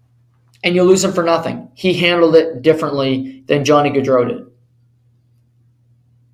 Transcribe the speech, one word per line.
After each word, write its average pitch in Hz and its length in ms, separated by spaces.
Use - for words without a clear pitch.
and 180 100
you 180 80
lose 190 220
him 175 80
for 175 100
nothing. 156 520
He 180 200
handled 170 400
it 160 280
differently 139 840
than 143 180
Johnny 147 260
Gaudreau 131 360
did. - 200